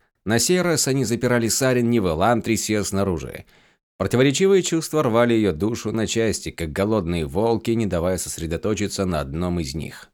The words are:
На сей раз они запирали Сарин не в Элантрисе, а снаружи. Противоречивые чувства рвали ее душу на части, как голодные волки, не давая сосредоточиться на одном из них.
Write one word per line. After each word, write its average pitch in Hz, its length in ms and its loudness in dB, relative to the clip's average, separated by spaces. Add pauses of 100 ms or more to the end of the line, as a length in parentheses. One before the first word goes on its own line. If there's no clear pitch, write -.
(240)
На 104 140 2
сей 180 240 2
раз 160 260 0
они 135 160 0
запирали 117 440 0
Сарин 123 420 2
не 120 100 4
в 95 60 0
Элантрисе, 107 720 0
а 98 60 -2
снаружи. 92 600 -4 (540)
Противоречивые 143 640 4
чувства 156 400 -2
рвали 120 320 4
ее 107 180 4
душу 107 400 -4
на 110 140 0
части, 110 440 -2
как 80 220 -6
голодные 87 540 0
волки, 113 460 0
не 113 120 0
давая 90 320 0
сосредоточиться 90 880 -4
на 87 160 -2
одном 85 400 -4
из 69 140 -6
них. 69 400 -12